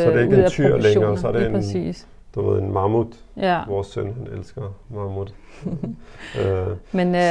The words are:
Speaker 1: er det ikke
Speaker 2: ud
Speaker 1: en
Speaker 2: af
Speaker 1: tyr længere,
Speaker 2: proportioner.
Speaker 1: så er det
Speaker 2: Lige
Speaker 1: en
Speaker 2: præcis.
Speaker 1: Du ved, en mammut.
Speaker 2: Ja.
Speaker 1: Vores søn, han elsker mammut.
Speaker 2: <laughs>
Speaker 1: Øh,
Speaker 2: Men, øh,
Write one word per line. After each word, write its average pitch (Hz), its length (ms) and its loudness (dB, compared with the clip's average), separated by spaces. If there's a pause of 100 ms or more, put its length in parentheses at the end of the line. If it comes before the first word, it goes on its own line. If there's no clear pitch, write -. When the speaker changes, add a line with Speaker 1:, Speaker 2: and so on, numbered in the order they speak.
Speaker 1:
er 160 40 2
det 160 80 4
ikke 190 120 4
Speaker 2:
ud 196 60 8
Speaker 1:
en 185 40 6
Speaker 2:
af 185 60 6
Speaker 1:
tyr 160 140 0
længere, 127 180 4 (120)
Speaker 2:
proportioner. 101 220 4
Speaker 1:
så 92 120 -2
er 110 40 0
det 117 100 0
Speaker 2:
Lige - 80 0
Speaker 1:
en 107 60 -2
Speaker 2:
præcis. 104 520 -4 (280)
Speaker 1:
Du 101 140 0
ved, 98 120 2
en 98 120 -4
mammut. 107 340 2 (300)
Speaker 2:
Ja. 180 300 0
Speaker 1:
Vores 101 200 -4
søn, 107 180 -6
han 107 320 -8
elsker 98 240 -12 (340)
mammut. 98 380 -8 (320)
Speaker 2:
<laughs> 175 80 -6 (680)
Speaker 1:
Øh, 95 260 0 (240)
Speaker 2:
Men, 180 240 0
øh, 175 160 2